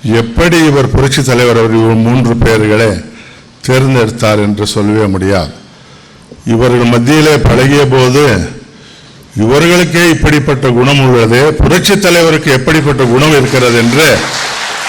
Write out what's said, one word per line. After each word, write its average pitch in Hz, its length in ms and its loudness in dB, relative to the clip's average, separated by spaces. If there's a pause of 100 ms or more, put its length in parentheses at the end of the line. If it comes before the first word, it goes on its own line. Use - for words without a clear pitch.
எப்படி 160 600 0
இவர் 143 260 2
புரட்சி 131 320 0
தலைவர் 123 360 0
அவர் 113 160 0
இவர் 113 200 2
மூன்று 117 400 0
பேர்களை 107 720 0 (640)
தேர்ந்தெடுத்தார் 117 760 0
என்று 104 240 -2
சொல்லவே 107 400 -2
முடியாது. 95 560 -4 (840)
இவர்கள் 120 420 0
மத்தியிலே 143 500 2
பழகிய 135 480 2
போது, 127 640 0 (840)
இவர்களுக்கே 165 720 0
இப்படிப்பட்ட 143 600 0
குணம் 127 300 0
உள்ளது, 127 560 2
புரட்சி 180 440 0
தலைவருக்கு 165 540 0
எப்படிப்பட்ட 135 520 0
குணம் 127 260 2
இருக்கிறது 123 480 0
என்று 120 380 2 (720)